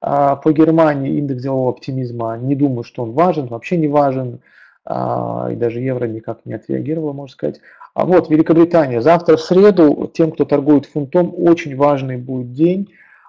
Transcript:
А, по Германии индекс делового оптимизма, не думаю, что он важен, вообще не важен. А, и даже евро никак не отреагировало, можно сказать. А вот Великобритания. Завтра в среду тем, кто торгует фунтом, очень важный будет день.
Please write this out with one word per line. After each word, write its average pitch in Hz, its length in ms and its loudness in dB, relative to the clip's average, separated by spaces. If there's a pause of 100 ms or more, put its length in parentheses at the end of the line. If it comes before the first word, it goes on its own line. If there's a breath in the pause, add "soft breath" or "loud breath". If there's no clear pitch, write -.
А, 143 340 0
по 160 160 0
Германии 151 680 2
индекс 135 240 -4
делового 131 300 -2
оптимизма, 117 680 -8
не 131 160 -4
думаю, 131 300 -2
что - 180 -12
он 117 120 -8
важен, 156 340 0
вообще 117 300 -6
не 156 100 0
важен. 131 540 -2 (440 soft breath)
А, 120 680 -6
и 117 40 -6
даже 117 240 -4
евро 127 260 -6
никак 113 400 -10
не 120 80 -12
отреагировало, 139 600 -6
можно 139 200 -16
сказать. 147 260 -8 (360 loud breath)
А 151 100 0
вот 170 240 4
Великобритания. 156 720 4
Завтра 170 360 4
в - 40 -2
среду 180 720 4
тем, 160 180 0
кто 147 140 -2
торгует 143 400 2
фунтом, 156 500 -2
очень 165 400 0
важный 135 420 0
будет 127 360 -8
день. 175 380 0 (380 soft breath)